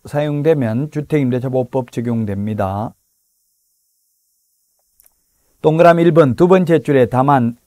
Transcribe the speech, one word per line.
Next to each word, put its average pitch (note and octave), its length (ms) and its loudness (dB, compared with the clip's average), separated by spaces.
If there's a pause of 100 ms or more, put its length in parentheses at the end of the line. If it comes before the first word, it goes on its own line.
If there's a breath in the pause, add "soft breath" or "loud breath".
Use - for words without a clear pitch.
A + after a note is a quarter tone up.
사용되면 D3 840 -2
주택임대차보호법 C3 1000 -4
적용됩니다. G#2 1040 -6 (2750)
동그라미 E3+ 440 4
일 F3 80 4
번 D3 240 4
두 F3 120 2
번째 F3 300 2
줄에 C#3 260 0
다만 B2+ 500 0 (120)